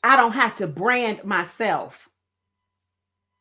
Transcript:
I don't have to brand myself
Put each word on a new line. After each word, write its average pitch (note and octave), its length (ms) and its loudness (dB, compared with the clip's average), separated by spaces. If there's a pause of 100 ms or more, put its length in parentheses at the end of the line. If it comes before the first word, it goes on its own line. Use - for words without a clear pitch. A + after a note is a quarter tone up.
I B3+ 140 6
don't A#3 160 4
have A#3 240 0
to G3 100 -4
brand G#3 580 -2
myself F3+ 840 -4 (1300)